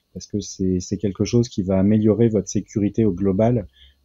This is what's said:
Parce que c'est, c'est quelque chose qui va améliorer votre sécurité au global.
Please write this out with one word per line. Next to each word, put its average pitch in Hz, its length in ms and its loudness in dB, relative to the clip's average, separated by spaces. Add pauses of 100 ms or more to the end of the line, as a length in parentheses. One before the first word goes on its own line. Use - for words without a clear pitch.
(180)
Parce 90 80 -16
que 107 140 -6
c'est, 92 400 -2
c'est 92 180 -6
quelque 101 280 -2
chose 120 220 2
qui - 140 -8
va 95 160 0
améliorer 107 500 4
votre 107 200 0
sécurité 101 580 -2
au 104 60 2
global. 98 560 0 (380)